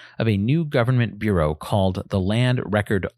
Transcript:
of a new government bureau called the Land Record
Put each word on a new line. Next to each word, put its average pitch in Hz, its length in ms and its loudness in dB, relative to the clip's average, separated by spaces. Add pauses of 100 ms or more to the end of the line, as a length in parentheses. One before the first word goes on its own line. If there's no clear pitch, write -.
(180)
of 113 100 -2
a 104 100 2
new 143 280 0
government 120 540 0
bureau 87 340 2
called 95 560 -2
the 101 100 0
Land 120 460 0
Record 104 420 0 (100)